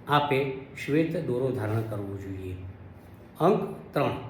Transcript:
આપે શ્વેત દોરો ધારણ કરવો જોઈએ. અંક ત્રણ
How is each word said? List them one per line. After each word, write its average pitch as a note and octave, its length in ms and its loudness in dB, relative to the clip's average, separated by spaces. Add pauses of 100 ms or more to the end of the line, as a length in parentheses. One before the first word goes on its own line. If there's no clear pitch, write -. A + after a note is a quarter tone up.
આપે C#3 460 4 (320)
શ્વેત D#3+ 420 2
દોરો B2 240 2
ધારણ G#2+ 300 0
કરવો G2+ 360 -6
જોઈએ. F#2 380 -8 (840)
અંક - 360 4 (180)
ત્રણ C#3 180 2 (180)